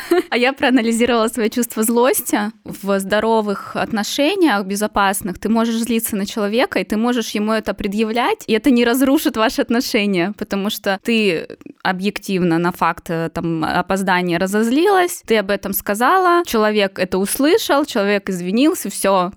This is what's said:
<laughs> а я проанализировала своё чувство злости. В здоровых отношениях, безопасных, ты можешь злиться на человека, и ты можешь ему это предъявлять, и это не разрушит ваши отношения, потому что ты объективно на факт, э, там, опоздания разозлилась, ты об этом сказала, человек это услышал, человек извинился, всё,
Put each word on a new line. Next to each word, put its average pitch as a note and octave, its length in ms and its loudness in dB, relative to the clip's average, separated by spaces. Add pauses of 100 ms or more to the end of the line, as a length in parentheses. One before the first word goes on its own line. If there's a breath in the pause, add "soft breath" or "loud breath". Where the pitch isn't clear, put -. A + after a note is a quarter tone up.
<laughs> E4+ 220 2
а A#3 60 0
я B3 160 2
проанализировала A#3+ 720 2
своё A3+ 220 -2
чувство A#3 340 -2
злости. A#3+ 560 2 (260)
В G3 340 -2
здоровых G#3 760 0
отношениях, A3+ 920 0
безопасных, G3 720 -2
ты G3+ 120 -4
можешь A3+ 260 2
злиться A3+ 400 -2
на G3 100 -2
человека, G#3+ 540 -2
и F#3 40 -2
ты G#3 140 -4
можешь A#3 380 0
ему G#3+ 160 -2
это G#3+ 240 -2
предъявлять, A3 720 -2
и - 60 0
это A3 180 2
не A#3+ 120 4
разрушит C4 540 2
ваши A3+ 240 0
отношения, G#3 720 0
потому G3 360 -4
что G3 320 -4
ты G#3+ 440 0 (360)
объективно F#3 760 0
на F3 140 0
факт, E3+ 400 -4
э, E3 200 -2
там, E3 320 -4
опоздания F3+ 760 0
разозлилась, C4+ 880 0
ты A3+ 100 2
об G3+ 140 -2
этом G3+ 220 -4
сказала, F4 720 2
человек G#3+ 540 0
это F#3 220 -2
услышал, D4 640 2
человек G3+ 460 0
извинился, G3+ 580 0
всё, F#3+ 480 0